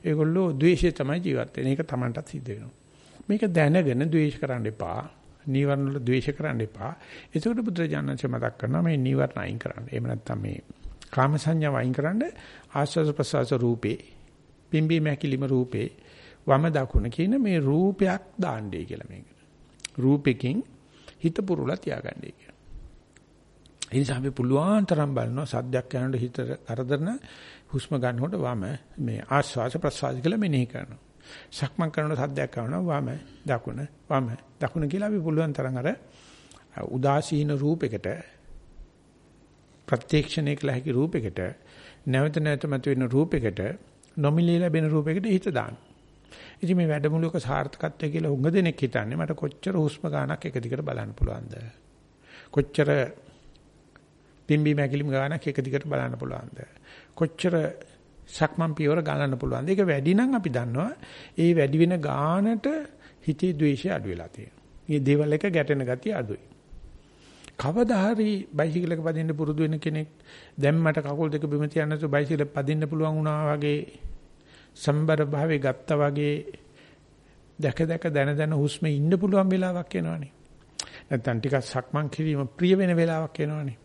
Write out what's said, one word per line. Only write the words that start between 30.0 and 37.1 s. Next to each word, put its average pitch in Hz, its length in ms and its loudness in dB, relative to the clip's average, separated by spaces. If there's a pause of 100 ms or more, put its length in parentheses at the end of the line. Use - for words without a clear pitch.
කියලා 170 220 0
මෙනෙහි 139 280 2
කරනවා. - 320 -12 (500)
සක්මන් 156 420 -4
කරනකොට 151 300 -2
සද්දයක් 139 340 -4
ආවම 117 180 -4 (100)
වම 143 260 -2 (340)
දකුණ 123 380 -4 (220)
වම 131 260 0 (260)
දකුණ 147 340 -2
කියලා 202 200 -2
අපි 208 100 0
පුළුවන් 156 340 0
තරම් 131 240 -4
අර 131 120 -2 (1000)
උදාසීන 147 680 0